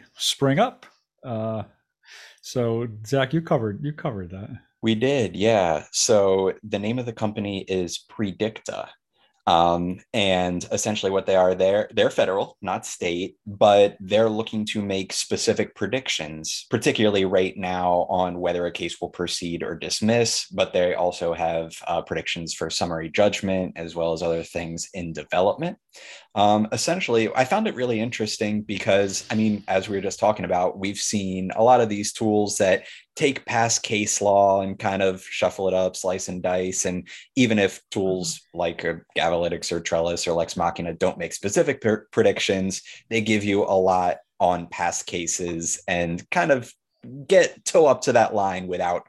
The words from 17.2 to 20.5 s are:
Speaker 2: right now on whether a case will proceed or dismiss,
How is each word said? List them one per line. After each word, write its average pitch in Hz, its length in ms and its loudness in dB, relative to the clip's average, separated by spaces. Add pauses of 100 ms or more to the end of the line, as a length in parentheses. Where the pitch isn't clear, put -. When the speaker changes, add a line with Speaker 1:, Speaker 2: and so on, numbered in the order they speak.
Speaker 2:
right 92 320 0
now 90 540 0
on 90 280 0
whether 87 280 -2
a 87 40 -2
case 85 300 -8
will 87 80 -6
proceed 85 560 -6
or 85 100 -6
dismiss, 110 800 0